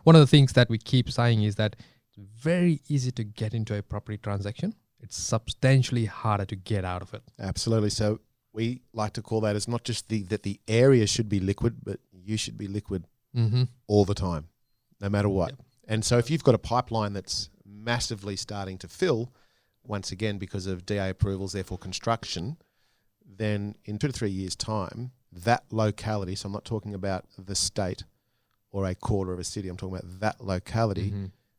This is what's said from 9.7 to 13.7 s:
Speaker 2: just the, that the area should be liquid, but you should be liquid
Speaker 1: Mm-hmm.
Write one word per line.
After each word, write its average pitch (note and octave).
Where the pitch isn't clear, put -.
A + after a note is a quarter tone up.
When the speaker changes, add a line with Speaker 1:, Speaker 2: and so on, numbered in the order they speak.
Speaker 2:
just -
the, A2
that G#2
the G2+
area A#2+
should A2
be G2+
liquid, G2
but -
you F#2+
should A2
be G2+
liquid G2
Speaker 1:
Mm-hmm. A#2